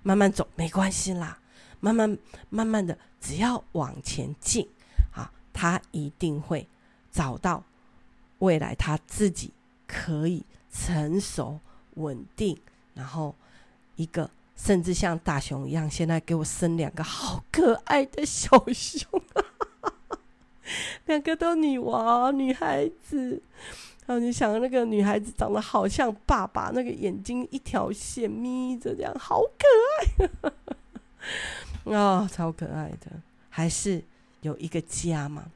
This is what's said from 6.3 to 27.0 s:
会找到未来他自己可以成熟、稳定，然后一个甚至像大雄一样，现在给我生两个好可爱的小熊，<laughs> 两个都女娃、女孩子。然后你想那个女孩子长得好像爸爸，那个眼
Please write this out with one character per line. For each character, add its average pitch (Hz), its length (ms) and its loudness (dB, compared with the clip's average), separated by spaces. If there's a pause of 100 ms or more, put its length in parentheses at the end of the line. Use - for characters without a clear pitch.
会 147 260 -4 (440)
找 131 260 -2
到 180 260 -2 (760)
未 185 180 4
来 123 180 -2
他 156 300 0
自 208 240 0
己 - 220 -6 (340)
可 156 420 -4
以 175 160 -2 (280)
成 160 480 0
熟、 147 400 -6 (360)
稳 147 300 -8 (100)
定， 190 220 -2 (360)
然 131 120 -12
后 147 300 -6 (600)
一 165 100 -4
个 165 240 -4 (260)
甚 196 260 4
至 175 120 -2
像 170 260 0
大 147 200 -2
雄 135 280 -6
一 135 60 -4
样， 156 160 -2
现 165 180 -2
在 165 140 2
给 - 120 -2
我 156 100 0
生 165 340 0
两 156 140 -2
个 160 120 -8
好 - 480 -6
可 320 220 6 (120)
爱 277 200 4
的 294 200 -6
小 - 240 -4 (240)
熊， - 480 -4 (840)
<laughs> - 1000 -12
两 302 160 2
个 320 140 0
都 339 200 2
女 302 240 4
娃、 240 520 4
女 269 220 2
孩 - 360 0 (140)
子。 269 380 -4 (640)
然 247 100 -2
后 240 40 2
你 240 120 2
想 220 280 2
那 247 80 0
个 247 180 2
女 214 180 2
孩 208 160 4
子 214 180 -6
长 - 160 0
得 208 80 0
好 202 260 0
像 220 280 0 (100)
爸 214 220 4
爸， - 260 -4
那 247 80 0
个 247 80 -6
眼 - 320 -4